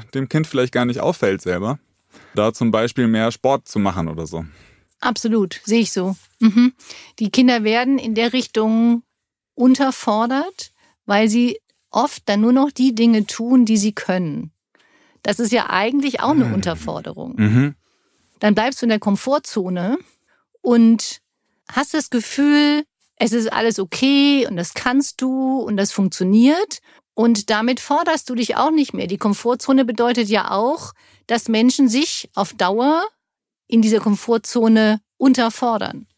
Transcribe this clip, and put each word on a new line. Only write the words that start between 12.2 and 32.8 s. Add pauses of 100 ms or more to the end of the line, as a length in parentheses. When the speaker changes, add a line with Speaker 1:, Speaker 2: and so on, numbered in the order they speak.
Speaker 2:
dann
nur
noch
die
Dinge
tun,
die
sie
können. (720)
Das
ist
ja
eigentlich
auch
eine
Speaker 1:
Mhm.
Speaker 2:
Unterforderung.
Speaker 1:
Mhm. (640)
Speaker 2:
Dann
bleibst
du
in
der
Komfortzone (640)
und (500)
hast
das
Gefühl, (320)
es
ist
alles
okay
und
das
kannst
du
und
das
funktioniert. (360)
Und
damit
forderst
du
dich
auch
nicht
mehr.
Die
Komfortzone
bedeutet
ja
auch, (340)
dass
Menschen
sich
auf
Dauer (640)